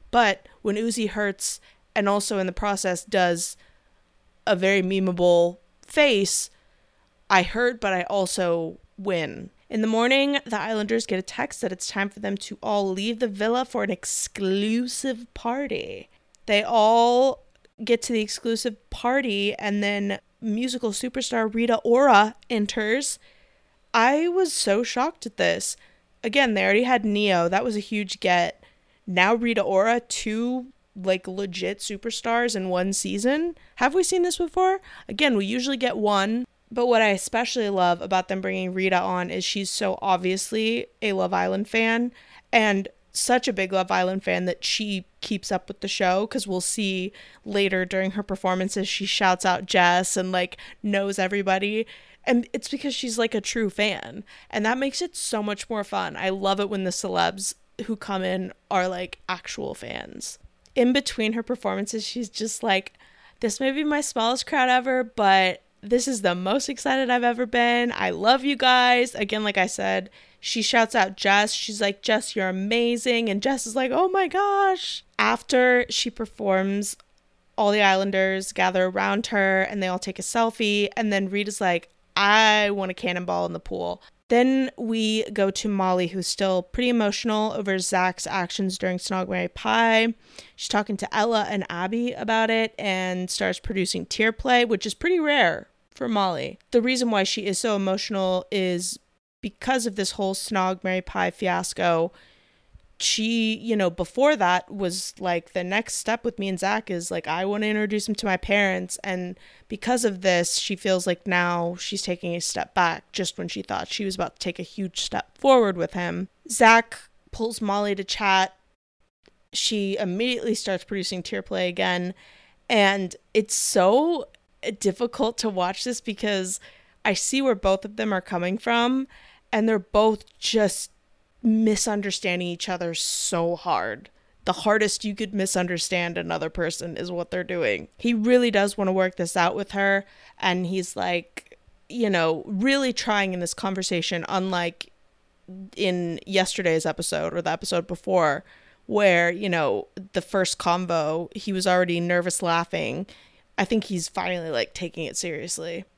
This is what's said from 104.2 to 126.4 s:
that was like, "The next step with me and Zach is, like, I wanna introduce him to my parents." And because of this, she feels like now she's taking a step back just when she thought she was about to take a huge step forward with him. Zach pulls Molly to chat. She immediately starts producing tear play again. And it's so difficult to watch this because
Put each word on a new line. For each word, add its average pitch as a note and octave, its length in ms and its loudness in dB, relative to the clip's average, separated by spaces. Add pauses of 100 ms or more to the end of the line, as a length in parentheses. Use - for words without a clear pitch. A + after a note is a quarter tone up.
that F3+ 360 2
was F#3 460 -4
like, F3 360 -2
"The F3+ 100 -2
next G3 320 -2
step A3+ 280 -2
with A#3 140 -4
me G3 100 -4
and F#3+ 120 -2
Zach G#3 320 -2
is, E3+ 180 -4
like, F3 180 -6
I F3 180 -2
wanna G#3 200 -2
introduce G#3+ 420 -2
him G#3+ 80 0
to - 120 -4
my F#3 100 0
parents." F#3+ 640 0
And F3+ 360 -6 (280)
because A#3+ 380 -2
of F#3+ 160 -2
this, F3 380 2
she - 160 -4
feels F#3 320 0
like F3 180 -2
now F3 540 0
she's - 240 -6
taking F3 320 -4
a F3 60 -6
step - 340 -4
back E3+ 360 0
just - 280 -4
when F3 80 -6
she F#3+ 160 -8
thought - 240 -6
she - 180 -6
was F#3+ 80 -4
about F#3 220 -6
to - 40 -16
take F3 200 -8
a F3+ 40 -8
huge - 380 -8
step - 340 -6
forward A#3 420 4
with E3 160 -2
him. F3 360 -4 (180)
Zach A3+ 520 6 (320)
pulls A3+ 280 -6
Molly G#3 360 0
to G3 80 -6
chat. F#3+ 520 2 (960)
She G3 460 -2
immediately A3 560 -2
starts G3 300 -4
producing F#3 400 -6
tear G3 180 -8
play F#3 260 -2
again. F3+ 460 -2 (560)
And G3 460 2 (180)
it's - 220 0
so B3+ 720 4 (520)
difficult A#3 600 -2
to A3 100 -2
watch F#3 360 -2
this B3 160 -4
because G3+ 580 -2 (440)